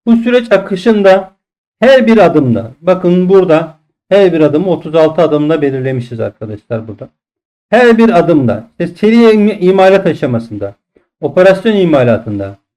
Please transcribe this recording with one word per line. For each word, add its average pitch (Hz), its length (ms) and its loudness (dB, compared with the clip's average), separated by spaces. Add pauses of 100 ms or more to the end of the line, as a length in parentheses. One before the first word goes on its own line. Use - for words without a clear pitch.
Bu 233 100 4
süreç 233 360 -2
akışında 196 880 0 (400)
her 254 280 4
bir 226 100 4
adımda, 131 540 0 (100)
bakın 180 480 0
burada 170 500 0 (300)
her 190 240 2
bir 160 80 -2
adımı 151 280 0
otuz 160 260 -6
altı 156 260 2
adımda 151 400 -2
belirlemişiz 131 580 -6
arkadaşlar 107 680 -10
burada. 107 220 -18 (600)
Her 233 280 4
bir 214 220 2
adımda, 151 480 -2 (120)
işte 170 160 -8
seri 220 200 0
im-, 214 440 2
imalat 190 460 2
aşamasında, 117 680 -6 (460)
operasyon 185 540 0
imalatında, 117 840 -2 (200)